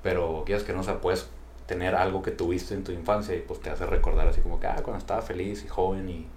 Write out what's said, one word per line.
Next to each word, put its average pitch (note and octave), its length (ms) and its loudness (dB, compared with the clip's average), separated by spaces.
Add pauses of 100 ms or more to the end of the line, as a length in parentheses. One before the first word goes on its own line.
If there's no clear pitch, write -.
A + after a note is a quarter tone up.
Pero E2+ 420 0
quieras G#2 180 0
que G2+ 100 -6
no, F#2 60 -2
o F#2 40 -4
sea, G2 160 -4
puedes F#2 300 0 (380)
tener F#2 280 0
algo F#2 260 2
que - 100 -4
tuviste F2+ 420 -2
en F#2+ 100 -4
tu F#2 80 -8
infancia F#2 440 -2
y E2+ 40 -4
pues F2 220 -10
te D#2+ 80 -8
hace D#2 160 -4
recordar D#2+ 420 6
así - 140 8
como E2+ 180 4
que, - 80 0
Ah, - 160 0
cuando - 140 -4
estaba G#2 240 -4
feliz F#2+ 420 -6
y - 60 -12
joven F#2+ 400 0
y D#2+ 280 -8